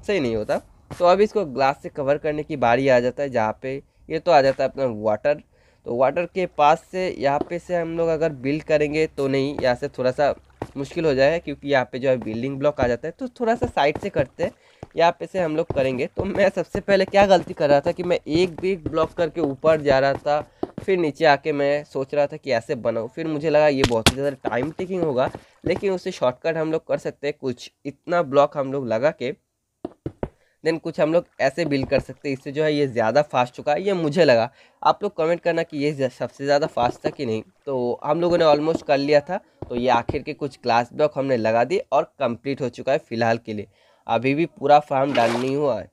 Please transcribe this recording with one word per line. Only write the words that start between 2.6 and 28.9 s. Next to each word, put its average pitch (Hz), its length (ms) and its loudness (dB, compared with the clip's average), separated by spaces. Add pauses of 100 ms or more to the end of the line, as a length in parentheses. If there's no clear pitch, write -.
आ 123 120 6
जाता 123 220 -2
है, 139 80 -4
जहाँ 110 320 -2
पे 131 120 -8 (340)
ये 156 100 -4
तो 170 140 2
आ 147 100 10
जाता 135 220 2
है 131 60 -2
अपना 135 160 -4 (160)
water। 123 400 0 (440)
तो 120 100 -4
water 147 380 0
के 185 120 -2 (120)
पास 151 240 4 (100)
से 185 180 -4
यहाँ 139 280 -2 (120)
पे 170 80 -8
से 180 180 -6
हम 165 220 -4
लोग 165 100 0
अगर 160 240 0 (100)
build 143 200 -2
करेंगे 151 440 0
तो 139 220 -4
नहीं, 135 340 -2
यहाँ 123 120 2
से 139 140 -6
थोड़ा 127 220 -2
सा 131 240 0 (420)
मुश्किल 139 280 -6
हो 147 100 2
जाएगा 143 240 4
क्योंकि 143 300 -10
यहाँ 131 240 2
पे 131 60 -8
जो 131 100 0
है 127 100 4
building 117 400 -6
block 147 220 -2
आ 127 80 2
जाता 123 200 -4
है। 170 100 -12
तो 254 120 -10
थोड़ा 233 240 -2
सा 165 120 -4
side 156 320 0
से 202 120 -8
करते 160 340 -4
हैं, 220 60 -4 (460)
यहाँ 165 240 2
पे 165 60 -8
से 185 140 -6
हम 156 160 -2
लोग 170 180 -2
करेंगे। 135 320 0
तो - 180 -6
मैं 190 240 2
सबसे 196 320 -4
पहले 196 240 2
क्या 202 220 4
गलती 180 280 2
कर 147 160 0
रहा 143 100 6
था 175 120 -2
कि 175 100 -6
मैं 175 160 0 (100)
एक 165 280 0
भी 185 220 -2
ब्लॉक 156 340 -2
करके 165 280 -2
ऊपर 156 400 2
जा 139 180 4
रहा 135 160 2
था, 147 260 -2 (440)
फिर 190 140 2
नीचे 160 260 0
आके 147 280 4
मैं 143 320 0
सोच 135 300 -6
रहा 147 120 4
था 156 100 -10
कि 139 160 -4
ऐसे 139 240 -2
बनाऊँ। 113 380 -2
फिर 160 120 -6
मुझे 156 240 -2
लगा 151 180 4
ये 135 200 2
बहुत 113 200 -2
ही 123 60 -18
ज़्यादा 139 340 -6
time 123 220 -2
ticking 185 320 -6
होगा, 139 280 -2 (340)
लेकिन 190 280 -2
उससे 185 200 -6
shortcut 160 440 -2
हम 156 160 -2
लोग 160 160 -6
कर 143 100 -2
सकते - 280 -8
हैं 147 140 -4
कुछ। 127 300 -8 (160)
इतना 170 380 -4
block 143 320 2
हम 135 160 -4
लोग 135 160 -4
लगा 117 240 0